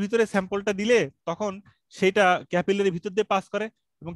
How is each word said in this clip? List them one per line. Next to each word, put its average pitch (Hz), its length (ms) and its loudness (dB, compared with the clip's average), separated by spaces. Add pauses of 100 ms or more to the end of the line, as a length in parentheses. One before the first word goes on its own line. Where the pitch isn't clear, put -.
ভিতরে 226 220 0
স্যাম্পলটা 202 480 -2
দিলে 220 260 2 (300)
তখন 202 220 -6 (420)
সেটা 190 320 2 (240)
capillary 196 420 0
ভিতর 175 240 -6
দিয়ে 208 180 0
pass 190 200 0
করে, 208 120 -4 (360)
এবং 165 140 -12